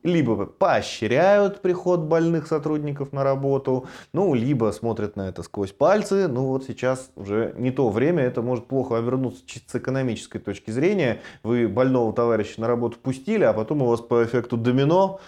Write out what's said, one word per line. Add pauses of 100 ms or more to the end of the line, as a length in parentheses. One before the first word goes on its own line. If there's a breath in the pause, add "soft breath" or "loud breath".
либо
поощряют
приход
больных
сотрудников
на
работу, (260 loud breath)
ну,
либо
смотрят
на
это
сквозь
пальцы.
Ну,
вот
сейчас
уже
не
то
время,
это
может
плохо
обернуться
чисто
с
экономической
точки
зрения. (200 loud breath)
Вы
больного
товарища
на
работу
пустили,
а
потом
у
вас
по
эффекту
домино